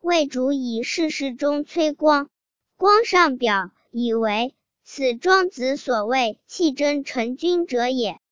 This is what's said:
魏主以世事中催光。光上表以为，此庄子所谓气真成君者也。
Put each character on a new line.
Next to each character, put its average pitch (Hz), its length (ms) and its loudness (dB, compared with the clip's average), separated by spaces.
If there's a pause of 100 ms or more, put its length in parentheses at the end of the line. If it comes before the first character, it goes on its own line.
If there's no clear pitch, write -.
魏 339 240 2
主 262 280 -2
以 240 300 -4
世 320 260 -2
事 277 240 -6
中 294 320 -2
催 311 280 -2
光。 196 360 2 (480)
光 415 280 4
上 330 320 4
表 202 340 -2 (200)
以 233 220 -2
为， 226 400 0 (300)
此 254 320 -4
庄 370 340 2
子 262 280 -4
所 220 280 -2
谓 240 420 -2
气 330 240 -2
真 285 320 0
成 247 320 -4
君 349 320 0
者 247 220 0
也。 226 300 -2 (120)